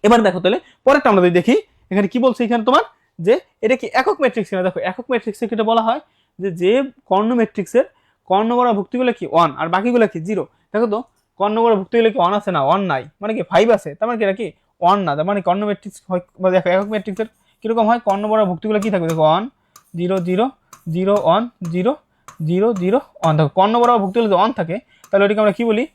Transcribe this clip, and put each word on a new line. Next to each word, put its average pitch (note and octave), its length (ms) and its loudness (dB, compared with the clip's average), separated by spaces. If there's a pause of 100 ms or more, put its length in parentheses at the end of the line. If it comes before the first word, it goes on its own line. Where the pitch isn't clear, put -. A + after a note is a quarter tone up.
এবার A#3 200 6
দেখো F3+ 180 0
তাহলে A3 140 2 (260)
পরেরটা C#4 260 4
আমরা F#3+ 140 4
যদি F3 160 2
দেখি, A#3 140 2 (360)
এখানে G3 220 0
কি B3+ 120 -4
বলছে B3+ 220 0
এখানে A3+ 220 -2
তোমার D#4+ 160 2 (340)
যে F3+ 160 2 (300)
এটা B3 160 2
কি A#3+ 60 -10 (140)
একক F#4+ 220 -2
ম্যাট্রিক্স A#3+ 280 -2
কিনা। F#3 180 -4
দেখো, F3+ 100 -6 (120)
একক A3+ 220 -14
ম্যাট্রিক্সে A3+ 360 -4
কি A#3 80 -6
এটা G#3+ 140 -2
বলা A3+ 160 2
হয় C4 140 -2 (420)
যে, G3 60 -4 (120)
যে F#3 120 2 (380)
কর্ণ A3 200 0 (100)
ম্যাট্রিক্সের A3 460 -2 (440)
কর্ণ G#3+ 280 0
বরাবর A#3+ 200 2
ভুক্তিগুলো B3 400 -4
কি? F3 60 -8 (100)
ওয়ান, E3 160 4 (100)
আর D#3+ 140 -2
বাকিগুলো A#3 380 2
কি? F3 60 -10 (100)
জিরো। F#3+ 160 -4 (280)
দেখো A3 220 0
তো, G#3+ 40 -4 (420)
কর্ণ G#3 220 0
বরাবর A3+ 180 4
ভুক্তিগুলো A3+ 320 0
কি C4+ 100 -4
ওয়ান F3+ 160 2
আছে? G3+ 180 -4
না, C#3+ 120 2
ওয়ান G3 220 2
নাই। C3 120 -2 (180)
মানে G#3+ 160 -6
কি F3+ 60 -6 (100)
ফাইভ G#3 140 4 (100)
আছে? - 220 -8
তার A3 100 -2
মানে A#3+ 100 -4
কি G#3+ 80 -2
এটা F#3+ 140 -2
কি G#3 60 -6 (360)
ওয়ান F#3+ 240 4
না? D3 100 -2
তার D#3 120 -2
মানে G3+ 200 -2
কর্ণ F#3+ 200 0
ম্যাট্রিক্স G3+ 300 -8 (100)
হয়, F3+ 140 -4 (200)
বা F#3 120 2
দেখো, F3+ 200 2
একক G3+ 200 0
ম্যাট্রিক্সের G#3+ 340 -6 (320)
কিরকম A3 300 0
হয়? A#3+ 180 0
কর্ণ G3 220 -2
বরাবর G#3+ 200 2
ভুক্তিগুলো G#3 340 -2
কি A3+ 100 -2
থাকবে? E3+ 180 -2
দেখো, D#3+ 160 2
ওয়ান, F3+ 160 2 (540)
জিরো, F3+ 180 -2 (120)
জিরো, F#3 160 0 (500)
জিরো, F#3+ 200 0 (120)
ওয়ান, F#3 160 2 (320)
জিরো, F#3 180 0 (560)
জিরো, F#3+ 200 0 (140)
জিরো, G3 160 0 (220)
ওয়ান। D#3+ 180 0
দেখো, D3+ 200 2
কর্ণ G3+ 220 2
বরাবর A#3+ 220 4
ভুক্তিগুলো G#3+ 260 -2
যদি F#3+ 120 2
ওয়ান A3 180 2
থাকে, F3 180 -6 (320)
তাহলে G3 160 2
ওটাকে G#3 180 0
আমরা G#3 160 2
কি A#3 120 -2
বলি? A3 140 0 (100)